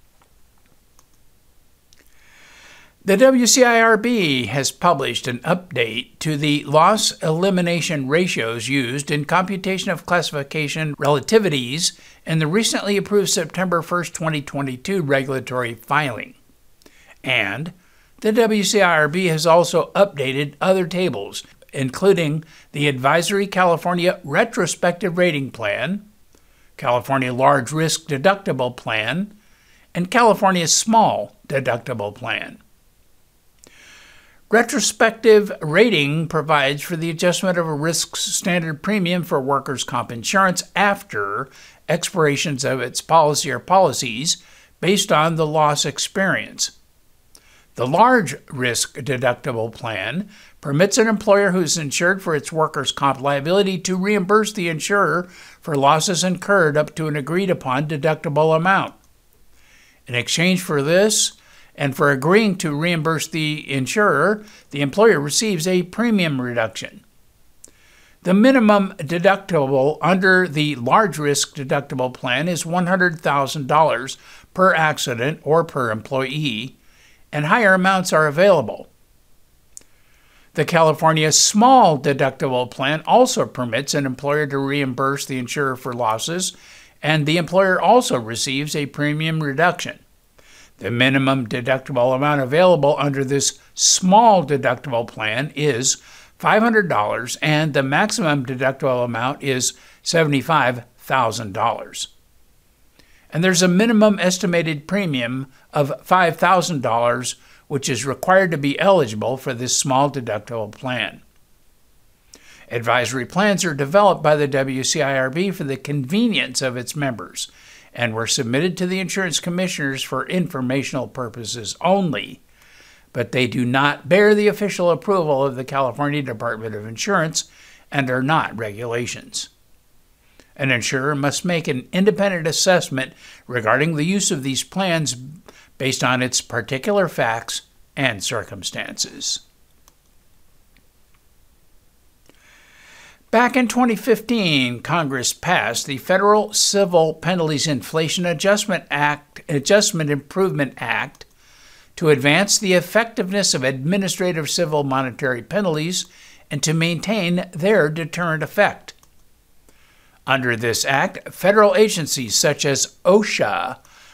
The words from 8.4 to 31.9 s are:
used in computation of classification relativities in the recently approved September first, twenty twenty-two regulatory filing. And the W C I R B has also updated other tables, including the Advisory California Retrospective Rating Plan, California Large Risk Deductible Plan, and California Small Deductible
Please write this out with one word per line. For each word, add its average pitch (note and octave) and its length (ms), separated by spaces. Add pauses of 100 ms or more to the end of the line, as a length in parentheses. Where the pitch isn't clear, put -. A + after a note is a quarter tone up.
used C#3 420
in D3 140
computation F#3 680
of E3 160
classification D3+ 880
relativities D3 1040 (260)
in D#3+ 140
the D#3 80
recently G3+ 500
approved G3 340
September F3 520
first, F3 320
twenty D#3+ 260
twenty-two C#3 640
regulatory C3 720
filing. B2+ 600 (880)
And B2 480 (480)
the A3 100
W G#3+ 320
C G3 180
I F3 180
R D3+ 100
B F3+ 180
has D#3 220
also E3 480
updated C#3+ 640
other F#3 260
tables, C#3+ 560 (300)
including D#3+ 720 (260)
the D3 160
Advisory E3 640
California F3+ 720
Retrospective F3 960
Rating D3 320
Plan, A2+ 580 (680)
California B2+ 560
Large C3 400
Risk D#3+ 340
Deductible C#3+ 720
Plan, B2 600 (560)
and F3+ 160
California F#3+ 600
Small D#3 680 (140)
Deductible A#2+ 640